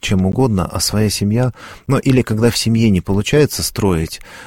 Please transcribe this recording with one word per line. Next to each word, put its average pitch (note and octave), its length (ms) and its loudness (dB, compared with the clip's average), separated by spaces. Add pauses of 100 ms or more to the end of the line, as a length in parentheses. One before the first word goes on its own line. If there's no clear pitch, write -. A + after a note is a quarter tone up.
чем F#2+ 260 0
угодно, G2+ 400 0
а - 120 -8
своя G#2 320 0
семья, A2+ 420 -2 (340)
ну, C3+ 120 0
или B2+ 240 2
когда A2+ 280 0
в - 60 -6
семье A2+ 340 2
не F#2 100 4
получается G#2 640 0
строить, F2 580 -2 (260)